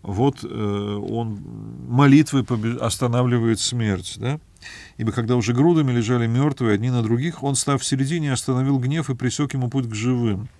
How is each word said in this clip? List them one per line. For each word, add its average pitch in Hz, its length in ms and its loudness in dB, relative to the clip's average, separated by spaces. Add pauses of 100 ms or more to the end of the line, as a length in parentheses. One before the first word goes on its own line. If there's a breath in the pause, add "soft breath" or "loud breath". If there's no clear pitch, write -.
Вот, 117 420 -2
э, 101 640 -4
он 110 300 -6 (480)
молитвой 139 560 6
побе-, 117 340 -2
останавливает 120 840 0
смерть, 107 580 -2
да? 135 220 -4 (560 loud breath)
"Ибо 110 140 -2
когда 120 260 0
уже 117 160 2
грудами 147 400 4
лежали 120 340 2
мёртвые 123 480 2
одни 113 160 0
на 123 120 0
других, 123 400 0
он, 139 120 -2
став 135 280 0
в - 20 -8
середине, 139 480 -2
остановил 131 460 0
гнев 135 320 -2
и 131 40 -2
пресёк 127 400 -2
ему 131 140 -2
путь 120 220 -2
к 107 40 -6
живым. 117 540 0 (120)